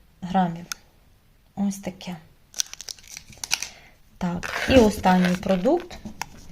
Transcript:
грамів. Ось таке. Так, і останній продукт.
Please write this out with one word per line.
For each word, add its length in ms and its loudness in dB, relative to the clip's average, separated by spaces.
грамів. 440 0
Ось 220 -2
таке. 380 -10
Так, 520 -4
і 60 6
останній 600 6
продукт. 600 0